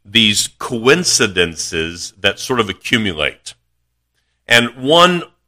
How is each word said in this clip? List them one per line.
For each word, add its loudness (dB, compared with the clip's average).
these 0
coincidences -2
that -4
sort -4
of 0
accumulate. -4
And 2
one 4